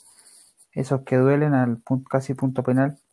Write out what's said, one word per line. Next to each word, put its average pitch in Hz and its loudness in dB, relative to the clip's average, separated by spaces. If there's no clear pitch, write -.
esos 135 -2
que 131 -2
duelen, 143 4
al 123 0
pun-, 131 -4
casi 135 -2
punto 131 -4
penal, 131 0